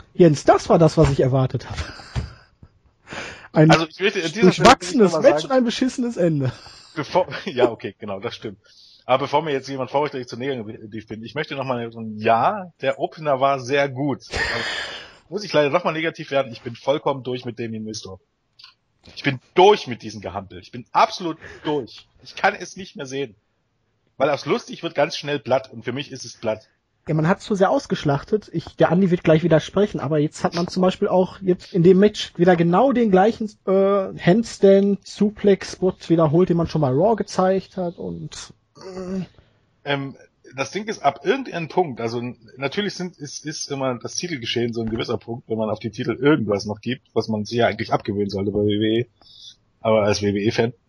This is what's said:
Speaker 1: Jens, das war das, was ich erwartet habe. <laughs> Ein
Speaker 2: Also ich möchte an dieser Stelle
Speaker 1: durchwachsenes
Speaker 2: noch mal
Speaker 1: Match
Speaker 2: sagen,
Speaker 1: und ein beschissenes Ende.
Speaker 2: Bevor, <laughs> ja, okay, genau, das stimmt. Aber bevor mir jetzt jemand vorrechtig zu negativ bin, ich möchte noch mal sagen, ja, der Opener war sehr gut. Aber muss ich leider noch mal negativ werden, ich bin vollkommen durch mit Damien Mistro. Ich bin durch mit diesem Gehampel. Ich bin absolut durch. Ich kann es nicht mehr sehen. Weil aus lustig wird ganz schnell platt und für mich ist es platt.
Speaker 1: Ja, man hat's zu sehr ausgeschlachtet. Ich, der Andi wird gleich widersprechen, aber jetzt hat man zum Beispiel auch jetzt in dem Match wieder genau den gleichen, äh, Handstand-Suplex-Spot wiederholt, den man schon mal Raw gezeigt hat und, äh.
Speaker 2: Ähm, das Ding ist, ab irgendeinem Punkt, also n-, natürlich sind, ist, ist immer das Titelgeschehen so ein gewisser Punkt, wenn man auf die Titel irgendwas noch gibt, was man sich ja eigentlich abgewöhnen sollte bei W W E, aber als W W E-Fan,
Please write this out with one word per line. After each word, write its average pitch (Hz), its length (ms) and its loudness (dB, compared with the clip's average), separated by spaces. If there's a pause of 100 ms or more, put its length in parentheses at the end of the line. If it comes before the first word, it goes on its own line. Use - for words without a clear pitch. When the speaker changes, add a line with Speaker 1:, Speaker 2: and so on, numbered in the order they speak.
(140)
Speaker 1:
Jens, 160 300 6
das - 260 4
war 202 100 6
das, 160 180 6
was 147 140 6
ich 135 80 0
erwartet 131 500 0
habe. - 120 -8
<laughs> - 1700 -16
Ein 156 180 8
Speaker 2:
Also 156 160 4
ich - 120 -20
möchte 196 240 0
an 165 80 -4
dieser 185 200 6
Stelle - 180 6
Speaker 1:
durchwachsenes 240 440 4
Speaker 2:
noch 160 80 0
mal 254 80 8
Speaker 1:
Match 156 140 4
Speaker 2:
sagen, - 80 -6
Speaker 1:
und 254 60 4
ein 262 60 4
beschissenes 240 540 -2
Ende. 151 340 0 (440)
Speaker 2:
Bevor, 175 320 0 (100)
<laughs> - 80 -14
ja, 127 240 2
okay, 110 280 -8
genau, 101 220 -8
das 113 160 -8
stimmt. 104 220 -12 (480)
Aber 127 140 2
bevor 143 220 0
mir 160 100 -4
jetzt 135 180 -4
jemand 131 200 -6
vorrechtig 139 380 -2
zu - 80 -12
negativ 113 720 -8
bin, 110 160 -12
ich 117 100 -14
möchte 151 220 -6
noch 135 80 -6
mal 120 280 -4
sagen, 113 260 -12
ja, 147 640 0
der 214 180 -2
Opener 151 400 -4
war 139 200 2
sehr 139 280 0
gut. 131 440 -4
Aber - 320 -4 (680)
muss 208 160 -8
ich - 80 -8
leider 147 160 4
noch 175 160 0
mal 170 80 0
negativ 160 360 -6
werden, 135 220 -2
ich 120 100 -18
bin 120 140 -12
vollkommen 135 480 -2
durch 127 220 -8
mit 120 120 -8
Damien 110 280 -8
Mistro. 104 340 -12 (960)
Ich - 80 -14
bin 131 160 -2 (160)
durch 202 320 6
mit 120 140 -10
diesem 107 180 -12
Gehampel. 95 400 -12
Ich - 120 -20
bin 120 200 -14
absolut 170 460 -2 (260)
durch. 147 420 -6 (160)
Ich - 140 -20
kann 202 180 0
es - 220 -14
nicht 185 220 -16
mehr 143 80 -12
sehen. 131 300 -8 (840)
Weil 139 120 2
aus 143 160 -4
lustig 202 380 -4
wird 170 100 -6
ganz 156 220 0
schnell 147 240 -6
platt 127 320 -2
und 117 120 -16
für 120 100 -6
mich 139 180 -10
ist 127 140 -14
es 117 100 -16
platt. 110 320 -6 (400)
Speaker 1:
Ja, 156 60 -2
man 156 160 2
hat's - 160 -2
zu 220 100 -2
sehr 185 140 4
ausgeschlachtet. 196 840 -2
Ich, 165 140 -6 (100)
der - 160 2
Andi 180 180 2
wird 175 140 0
gleich 160 180 4
widersprechen, 170 600 0
aber 147 160 -2
jetzt 151 260 -2
hat 180 120 -4
man 175 120 -2
zum 185 140 -4
Beispiel 185 260 0
auch 185 320 0
jetzt 180 320 -2
in 175 100 2
dem 180 180 8
Match 208 360 0
wieder 175 220 4
genau 180 340 4
den 226 200 2
gleichen, 208 380 4 (160)
äh, 196 540 0
Handstand-Suplex-Spot 196 1800 2 (140)
wiederholt, 165 400 4
den 175 80 2
man 165 100 0
schon 156 140 -2
mal 135 100 2
Raw 185 240 2
gezeigt 190 640 -2
hat 180 200 -6
und, 170 540 -12 (240)
äh. 190 460 -10 (640)
Speaker 2:
Ähm, 139 320 -4 (360)
das 131 180 -6
Ding 202 140 -6
ist, 208 140 -8
ab - 240 -2
irgendeinem 180 460 -4
Punkt, 147 320 -2
also 117 180 -4
n-, 120 180 -8 (200)
natürlich 151 380 -6
sind, 175 220 -10
ist, - 280 -14
ist 151 260 -10
immer 131 280 -4
das - 160 -12
Titelgeschehen 120 580 -4
so 117 80 -4
ein 113 80 -6
gewisser 113 280 -4
Punkt, - 300 -14
wenn 110 100 -4
man 110 120 -2
auf - 100 -4
die 113 120 -8
Titel 120 200 -6
irgendwas 110 540 0
noch 104 160 -8
gibt, 123 320 -8
was 113 160 -2
man 107 160 -4
sich 117 140 -4
ja 117 80 4
eigentlich 107 260 -2
abgewöhnen 101 360 -2
sollte 101 220 -4
bei 101 80 -2
W 104 220 0
W 110 180 2
E, 117 80 -4 (720)
aber 110 240 2
als 101 180 0
W 101 120 0
W 101 120 -2
E-Fan, 117 280 0 (160)